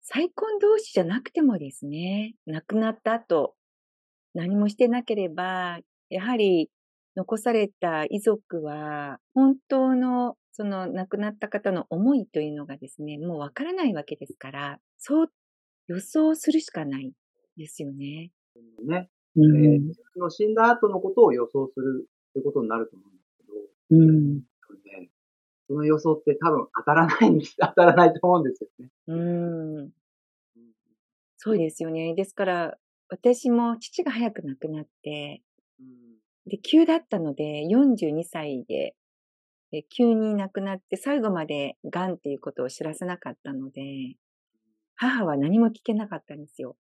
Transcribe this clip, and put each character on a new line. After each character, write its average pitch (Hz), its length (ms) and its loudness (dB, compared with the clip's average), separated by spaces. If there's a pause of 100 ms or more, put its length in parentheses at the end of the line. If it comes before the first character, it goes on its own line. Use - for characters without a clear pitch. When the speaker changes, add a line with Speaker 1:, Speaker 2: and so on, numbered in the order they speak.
Speaker 1:
再 330 280 -2
婚 427 300 -6
同 415 180 4
士 440 140 -8
じ - 80 2
ゃ 180 40 0
な 190 160 -4
く - 100 -18
て 330 120 0
も 240 160 2
で 143 140 -10
す - 140 -16
ね、 190 480 -6 (120)
亡 156 160 -8
く - 140 -10
な 220 140 0
っ 220 120 -12
た 220 120 0
後、 170 400 -2 (800)
何 180 220 -4
も 208 120 2
し 208 80 -6
て 247 120 4
な 240 140 -2
け 240 120 -6
れ 196 140 -4
ば、 180 520 -8 (280)
や 185 140 -8
は 240 140 -4
り 190 340 2 (460)
残 190 200 -6
さ 226 160 -2
れ 214 160 2
た 165 360 -2
遺 202 160 -2
族 208 420 -2
は、 147 560 -10 (160)
本 269 220 6 (120)
当 262 260 2
の 247 420 -2 (160)
そ 214 120 -10
の 190 220 -4
亡 185 200 -6
く 202 120 -6
な 208 120 -4
っ 208 80 -18
た 208 100 -8
方 202 240 -4
の 175 180 -4
思 214 240 2
い 240 120 0
と - 140 -6
い 151 100 -6
う 147 40 -10
の 147 120 -12
が 143 100 -16
で 135 120 -18
す - 140 -16
ね、 151 160 -10
も 165 180 -8
う - 20 -8
わ 147 120 -10
か - 140 -10
ら 339 80 -6
な 370 120 -4
い 240 80 0
わ 151 120 -6
け 151 120 -10
で 151 100 -16
す - 100 -20
か 135 140 -16
ら、 143 280 -10 (200)
そ 311 260 0
う - 80 -6 (560)
予 175 120 -6
想 311 340 0
す 311 180 -2
る 320 80 2
し - 100 -18
か 160 140 -8
な 139 160 -6
い 135 120 -12 (440)
で 156 100 -16
す - 160 -16
よ 143 100 -10
ね。 147 380 -12 (540)
Speaker 2:
ね。 180 260 -4 (260)
Speaker 1:
う 160 40 6
ん。 151 240 8
Speaker 2:
え 147 120 8
ー、 143 40 2
自 156 200 -6 (140)
分 180 60 -12
の 175 100 -2
死 208 180 0
ん 220 60 0
だ 226 160 6
後 240 180 2
の 190 120 -2
こ 190 100 -4
と 233 140 8
を 160 80 6
予 123 140 0
想 135 260 -4
す - 80 -8
る 131 260 -4
っ - 280 -20
て 139 60 -4
こ 139 120 -4
と 139 100 0
に 113 60 -4
な 110 80 -2
る 113 120 -4
と - 80 -20
思 - 80 -20
う - 40 -20
ん - 80 -20
で - 80 -20
す - 140 -20
け - 60 -20
ど、 - 100 -20 (360)
Speaker 1:
う 160 60 10
ん。 156 400 8
Speaker 2:
ね、 101 760 -18 (560)
そ 139 80 -6
の 151 100 -2
予 151 140 4
想 160 140 2
っ 151 100 0
て 143 180 2
多 165 100 2
分 135 260 0
当 - 80 -4
た 147 100 4
ら 165 120 6
な 190 200 4
い - 40 8
ん 160 80 6
で 147 60 0
す。 - 120 -16
<laughs> - 20 -10
当 160 140 2
た 175 140 8
ら 170 80 10
な 175 120 8
い - 60 8
と - 100 -8
思 180 160 4
う - 20 2
ん - 40 -2
で 131 100 -2
す - 80 -14
よ - 160 -14
ね。 127 120 -20 (180)
Speaker 1:
う 160 80 -6 (680)
ん。 - 60 -20 (1500)
そ 220 140 -4
う 214 60 2
で 165 120 0
す - 120 -12
よ 160 80 -6
ね。 165 240 -6
で 190 100 -2
す 190 100 -12
か 202 100 -4
ら、 175 340 -4 (300)
私 240 420 0
も 233 280 0
父 - 260 -8
が 277 80 -4
早 226 180 -4
く - 120 -14
亡 139 140 -10
く 156 120 -10
な 156 140 -8
っ 147 40 -14 (160)
て、 147 400 -12 (380)
Speaker 2:
う - 20 -20
ん。 131 40 -20 (600)
Speaker 1:
で、 196 120 -8
急 320 280 4
だ 330 100 2
っ 330 120 -4
た 202 100 -4
の 156 160 -4
で、 151 320 -6
四 247 300 4
十 165 140 -2
二 160 140 -4
歳 147 400 -10
で - 300 -6 (800)
え、 156 120 -8
急 233 300 0
に 220 200 -2
亡 202 140 -4
く 196 120 -8
な 196 140 -6
っ 190 40 -12
て - 180 -8
最 277 240 -4
後 220 100 -2
ま 165 160 -4
で 143 380 -6
癌 180 300 -6
っ - 40 -12
て - 100 -10
い 143 60 -6
う 135 60 -12
こ 139 120 -10
と 131 120 -6
を 127 40 -6
知 - 140 -12
ら 156 120 -8
せ 180 120 -10
な 180 120 -8
か - 120 -14
っ 123 120 -16
た 143 100 -12
の 135 180 -10
で、 135 460 -12 (800)
母 247 280 -2
は 151 120 -2
何 156 220 2
も 233 100 4
聞 220 160 -6
け 233 100 -4
な 208 140 -4
か 175 80 -10
っ - 100 -14
た 151 80 -18
ん 147 60 -16
で 147 80 -20
す - 120 -20
よ。 127 200 -14